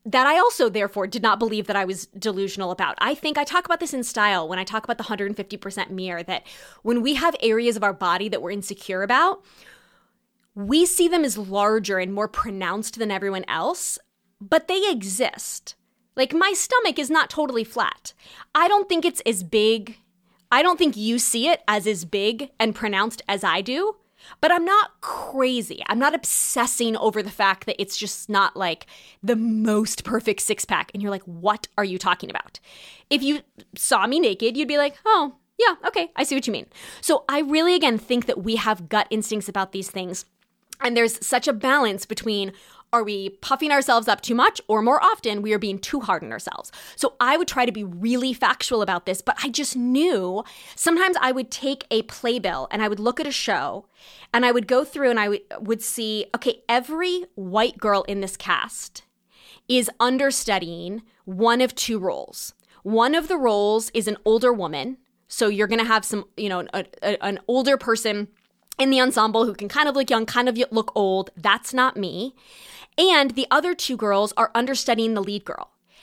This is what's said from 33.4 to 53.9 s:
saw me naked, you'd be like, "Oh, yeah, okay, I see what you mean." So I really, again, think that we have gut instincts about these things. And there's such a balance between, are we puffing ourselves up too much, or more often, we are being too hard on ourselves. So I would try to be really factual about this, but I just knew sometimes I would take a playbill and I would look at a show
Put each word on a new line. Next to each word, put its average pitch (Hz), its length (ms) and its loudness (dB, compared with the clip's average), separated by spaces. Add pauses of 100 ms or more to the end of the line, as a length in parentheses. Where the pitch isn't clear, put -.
saw 208 320 2
me 294 140 2
naked, 226 340 0
you'd 277 140 -2
be 294 80 0
like, 285 180 0 (100)
"Oh, 349 300 2 (240)
yeah, 427 160 4 (100)
okay, 349 300 -4
I - 80 0
see - 120 -2
what 254 120 -2
you 220 60 0
mean." 127 140 -8 (340)
So - 260 2
I 285 140 0
really, 320 340 4
again, 285 220 4
think 240 300 -2
that 226 140 -2
we 220 140 -2
have 196 320 -2
gut 214 220 2
instincts 214 400 -4
about 190 240 -4
these 190 180 -8
things. 180 320 -8 (560)
And 247 160 0
there's 226 300 2
such 240 220 0
a 277 60 4
balance 233 520 2
between, 202 460 -4 (400)
are 233 100 4
we 202 280 -4
puffing 269 420 -2
ourselves 233 380 4
up 208 100 2
too - 160 -2
much, 311 320 4
or 214 140 2
more 247 200 4
often, 226 400 2
we 214 120 0
are 208 60 2
being 196 200 -4
too 262 220 -4
hard - 200 -2
on 110 120 -10
ourselves. - 360 -10 (280)
So - 200 -2
I 269 200 4
would 349 100 -2
try 247 180 0
to 240 60 0
be 208 140 -6
really 233 480 -2
factual 240 480 0
about 190 240 0
this, 190 160 -2
but - 200 0
I 294 80 -2
just 262 280 -4
knew 240 640 2 (320)
sometimes 349 460 2
I 254 100 2
would 254 180 -4
take 269 420 -6
a 220 120 2
playbill 208 680 -4
and 214 120 -2
I 214 60 0
would 202 100 -4
look 233 220 0
at 311 40 -4
a 285 60 -6
show 165 540 -4 (480)